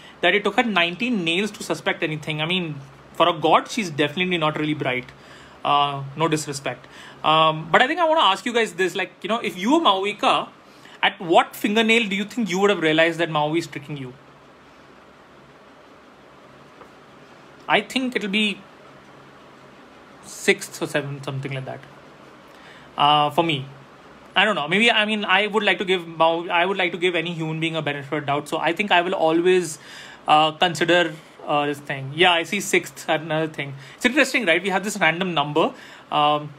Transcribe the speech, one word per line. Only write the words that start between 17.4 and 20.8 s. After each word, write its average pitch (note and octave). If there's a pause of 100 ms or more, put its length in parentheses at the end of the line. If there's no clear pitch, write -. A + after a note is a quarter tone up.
I G3
think B3
it'll G3+
be G#3 (1600)
sixth -